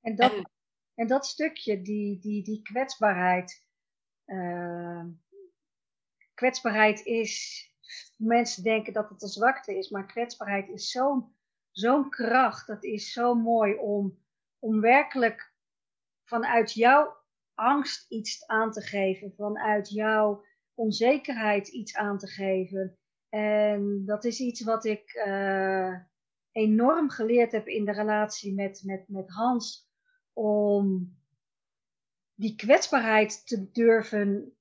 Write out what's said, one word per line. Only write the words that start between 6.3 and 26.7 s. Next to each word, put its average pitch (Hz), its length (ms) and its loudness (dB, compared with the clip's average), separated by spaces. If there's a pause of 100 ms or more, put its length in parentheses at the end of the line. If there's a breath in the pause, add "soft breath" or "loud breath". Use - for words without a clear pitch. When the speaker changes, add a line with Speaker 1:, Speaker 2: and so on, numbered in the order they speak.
Speaker 1:
kwetsbaarheid 214 720 2
is, - 600 -6 (520 loud breath)
mensen 226 460 0
denken 214 300 0
dat 214 160 -2
het - 140 -20
een 208 60 -10
zwakte 208 500 0
is, 190 120 -8
maar 196 160 -8
kwetsbaarheid 202 600 -6
is - 220 -10
zo'n, 262 460 -2 (340)
zo'n 262 400 2
kracht. 233 560 -2
Dat 208 180 -12
is 214 280 -8
zo 240 220 0
mooi 226 400 2
om, 202 440 -4 (400)
om 220 220 -2
werkelijk 247 760 2 (680)
vanuit 233 480 0
jouw 269 440 6 (380)
angst 269 560 0
iets - 360 -10
aan 220 240 0
te 214 100 -8
geven, 196 560 -2
vanuit 208 540 -2
jouw 214 540 2 (300 soft breath)
onzekerheid 220 960 0
iets - 280 -12
aan 208 220 -2
te 196 100 -12
geven. 190 680 -4 (300)
En 208 760 0
dat 208 200 -4
is 233 160 -2
iets 240 220 -4
wat 220 220 -2
ik, 214 260 -4
eh, 196 840 -2 (580)
enorm 240 580 4